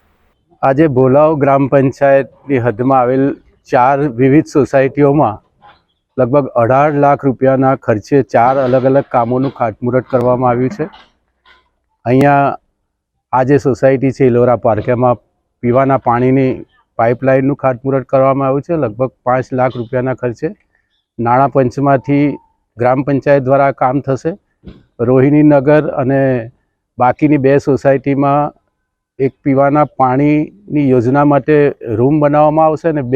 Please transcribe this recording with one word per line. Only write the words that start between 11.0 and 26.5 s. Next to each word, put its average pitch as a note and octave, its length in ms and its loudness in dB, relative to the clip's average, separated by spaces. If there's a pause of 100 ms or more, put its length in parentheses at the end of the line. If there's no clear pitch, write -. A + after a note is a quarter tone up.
અહીંયા C#3 400 2 (840)
આ B2+ 160 0
જે C#3+ 160 4
સોસાયટી C3+ 520 0
છે, C3+ 140 2
ઇલોરા A#2+ 240 2 (120)
પાર્ક, G#2+ 280 -2
એમાં A#2+ 240 0 (440)
પીવાના C3 440 0
પાણીની B2+ 460 0 (460)
પાઇપલાઇનનું C3 640 0
ખાતમુહૂર્ત C3 500 -4
કરવામાં C3+ 360 0
આવ્યું C#3 200 -4
છે, E3+ 80 -2
લગભગ B2 360 -4 (140)
પાંચ B2+ 320 -2
લાખ B2 220 -2
રૂપિયાના B2+ 400 -6
ખર્ચે. B2 280 -6 (680)
નાણાં B2 380 0
પંચમાંથી C#3 680 0 (500)
ગ્રામ B2 320 0
પંચાયત C#3+ 400 0
દ્વારા C#3 240 2
આ - 100 -16
કામ C3 240 0
થશે. C3+ 260 -4 (800)
રોહિણી C#3+ 380 4
નગર D3 340 2 (220)
અને C3+ 180 0 (760)